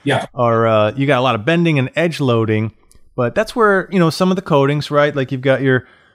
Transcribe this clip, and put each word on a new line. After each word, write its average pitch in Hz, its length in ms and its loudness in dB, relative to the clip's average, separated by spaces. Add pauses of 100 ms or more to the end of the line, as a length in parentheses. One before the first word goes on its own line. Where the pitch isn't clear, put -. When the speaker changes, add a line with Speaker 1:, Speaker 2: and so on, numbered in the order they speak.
Speaker 1:
Yeah. 135 280 -2
Speaker 2:
Or, 117 340 2
uh, 107 280 2
you 139 120 -2
got 131 120 2
a 127 40 0
lot 123 120 0
of 104 100 -6
bending 165 340 0
and 127 160 -2
edge 160 260 -2
loading, 110 520 0 (420)
but 120 200 -2
that's 220 200 -4
where, 202 360 0
you 185 80 0
know, 165 100 2
some 185 220 0
of 180 40 -2
the 185 60 -6
coatings, 143 480 0
right? 147 260 2
Like, 135 160 -4
you've 131 100 -6
got 131 200 0
your, 131 260 0 (280)